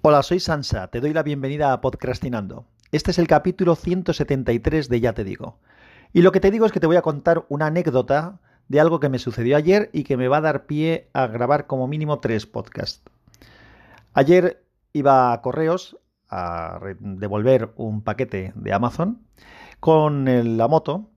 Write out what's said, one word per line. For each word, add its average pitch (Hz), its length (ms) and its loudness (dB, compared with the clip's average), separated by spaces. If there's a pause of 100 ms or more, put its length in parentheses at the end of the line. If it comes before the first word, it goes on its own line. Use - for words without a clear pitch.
Hola, 147 220 6
soy 175 160 -2
Sansa. 131 480 -4
Te 120 140 -8
doy 147 120 -2
la 156 120 -2
bienvenida 143 480 -2
a 127 80 -2
Podcastinando. 123 840 -6 (260)
Este 156 180 -2
es 170 80 0
el 170 80 2
capítulo 170 480 2
ciento 175 380 -4
setenta 135 400 -2
y 117 80 0
tres 143 280 -2
de 120 120 0
Ya 117 120 0
te 110 120 -6
digo. - 340 -12 (540)
Y 170 100 6
lo 185 80 8
que 190 80 0
te 196 140 4
digo 226 140 2
es 214 40 4
que 196 80 -4
te 165 80 0
voy 160 80 4
a 170 80 4
contar 160 460 0
una 147 180 -2
anécdota 156 720 -2 (300)
de 139 100 2
algo 160 220 4
que 147 80 0
me 131 100 -2
sucedió 120 380 0
ayer 175 360 2
y 147 120 -4
que 139 120 -2
me 127 120 0
va 139 80 2
a 156 60 0
dar 156 240 -2
pie 160 480 -4
a 135 120 0
grabar 120 400 -2
como 131 220 -4
mínimo 151 320 -4
tres 110 260 -2
podcasts. - 560 -12 (1120)
Ayer 175 480 4 (300)
iba 131 400 4
a 113 100 -4
Correos 160 560 -4 (300)
a 85 520 -8
re-, 92 200 -12
devolver 104 720 -2
un 110 280 -8
paquete 101 520 -6
de 104 180 -6
Amazon 139 500 -2 (580)
con 151 480 2
el, 117 300 2
la 113 100 2
moto 160 480 -2